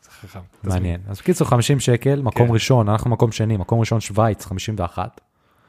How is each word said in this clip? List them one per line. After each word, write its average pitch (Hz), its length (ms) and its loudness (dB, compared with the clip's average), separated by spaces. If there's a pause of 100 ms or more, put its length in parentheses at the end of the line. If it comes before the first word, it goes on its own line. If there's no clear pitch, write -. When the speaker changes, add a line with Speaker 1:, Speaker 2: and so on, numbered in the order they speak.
Speaker 1:
זה - 80 -20
חכם. - 300 -20 (200)
תסביר. 98 140 -4
Speaker 2:
מעניין. 90 340 -2
אז 101 120 -10
בקיצור, 170 280 0
חמישים 123 320 2
שקל, 139 420 0
מקום 120 260 2
Speaker 1:
כן. 117 60 0
Speaker 2:
ראשון, 113 340 2
אנחנו 107 220 0
מקום 113 220 2
שני, 110 240 0
מקום 117 240 0
ראשון 113 200 0
שוויץ, 107 440 0
חמישים 92 340 -6
ואחת. 98 420 -8 (480)